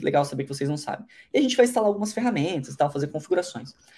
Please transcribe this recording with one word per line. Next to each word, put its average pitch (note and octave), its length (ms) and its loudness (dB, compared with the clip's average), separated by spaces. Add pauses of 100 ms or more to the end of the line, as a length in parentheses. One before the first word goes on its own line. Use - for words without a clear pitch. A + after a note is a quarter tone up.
legal C#3+ 240 2
saber C#3+ 180 -6
que C3+ 100 -8
vocês C#3+ 160 -2
não D3 80 -2
sabem. - 280 -8 (280)
E - 40 2
a D4 40 6
gente B3+ 140 2
vai A#3+ 100 8
instalar A#3 220 2
algumas G3+ 240 0
ferramentas E3+ 600 -2
e - 40 -10
tal, D3 140 2
fazer D3 160 -2
configurações. E3 640 -4 (240)